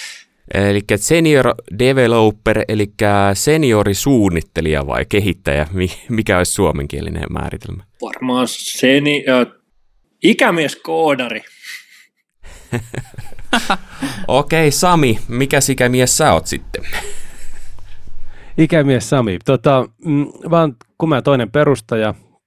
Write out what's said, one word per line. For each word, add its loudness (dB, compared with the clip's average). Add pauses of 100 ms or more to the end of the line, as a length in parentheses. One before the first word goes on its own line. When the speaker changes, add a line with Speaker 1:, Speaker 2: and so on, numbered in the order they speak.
(540)
Speaker 1:
Elikkä 0
senior 4 (240)
developer, 2
elikkä 0
seniorisuunnittelija 0
vai -4
kehittäjä? 0
Mi-, -4
mikä 0
olisi 0
suomenkielinen -4
määritelmä? -10 (180)
Speaker 2:
Varmaan -2
seni-, 0
ö, 2 (800)
ikämieskoodari. 0 (1300)
<laughs> -4 (1500)
Speaker 1:
Okei, 2
Sami, 4
mikäs 0
ikämies 2
sä 4
oot 0
sitten? -8 (1800)
Speaker 3:
Ikämies 2
Sami. 0
Tota, 2 (160)
mm, 0 (220)
mä 4
oon 0 (220)
Kumean 0
toinen 2
perustaja. 0 (340)